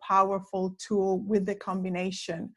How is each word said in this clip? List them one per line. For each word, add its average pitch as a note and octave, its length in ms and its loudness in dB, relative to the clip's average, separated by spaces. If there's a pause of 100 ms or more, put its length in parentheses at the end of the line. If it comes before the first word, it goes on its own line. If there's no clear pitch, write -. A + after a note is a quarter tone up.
powerful F#3+ 720 2
tool F#3+ 420 2
with G3+ 260 2
the G3+ 100 -2
combination F#3 1000 -4